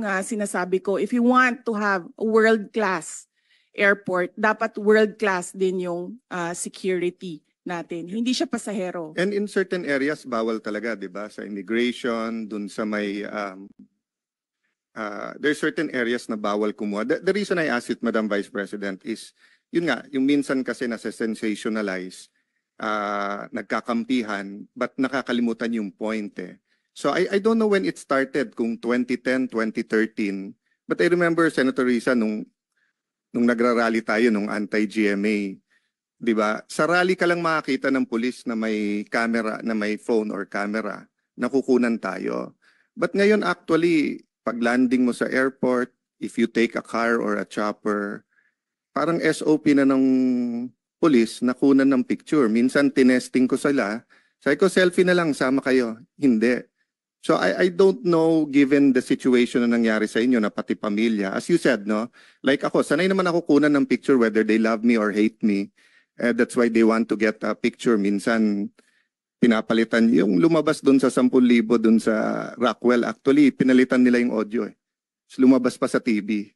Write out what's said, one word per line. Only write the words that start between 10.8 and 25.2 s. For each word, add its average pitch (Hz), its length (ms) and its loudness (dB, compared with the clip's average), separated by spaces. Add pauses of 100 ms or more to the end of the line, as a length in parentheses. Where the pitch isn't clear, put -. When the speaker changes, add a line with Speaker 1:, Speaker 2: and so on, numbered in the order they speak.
Speaker 2:
di 98 160 -12
ba? 101 160 -12
Sa 107 160 -14
immigration, 113 1040 -4
dun 104 240 -10
sa 110 160 -6
may, 104 400 -6
um, 101 400 -10 (1300)
uh, 107 400 -10
there's 143 240 -2
certain 156 320 -6
areas 120 400 -4
na 110 80 -6
bawal 104 320 -2
kumuha. 104 320 -6
The, 135 160 -2
the 190 160 -2
reason 196 240 -4
I 156 80 -2
asked 120 240 -4
it, - 80 -8
Madam 110 320 -2
Vice 101 160 -4
President, 98 560 -8
is, - 320 -12 (380)
yun 170 180 -2
nga, 113 220 -6
yung 131 100 -2
minsan 139 400 0
kasi 123 240 -6
nasa-sensationalize, 107 1400 -6 (480)
uh, 104 720 -6
nagkakampihan, 110 1200 -4
but 123 240 -8
nakakalimutan 120 800 -2